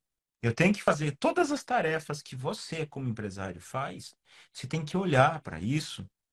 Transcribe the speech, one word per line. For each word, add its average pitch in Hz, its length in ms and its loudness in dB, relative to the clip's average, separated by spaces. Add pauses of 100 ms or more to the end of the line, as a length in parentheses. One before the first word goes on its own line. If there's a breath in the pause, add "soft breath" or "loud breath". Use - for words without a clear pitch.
(420)
Eu 117 120 2
tenho 196 200 6
que - 80 -10
fazer 147 360 2
todas 330 340 4
as 277 120 -2
tarefas 160 580 -2
que - 140 -12
você, 156 500 -4
como 135 220 -6
empresário, 98 520 -6
faz. - 540 -8 (380 soft breath)
Você - 140 -12
tem 156 180 -2
que 151 120 -4
olhar 156 440 4
pra 80 200 -10
isso, 117 460 -2 (260)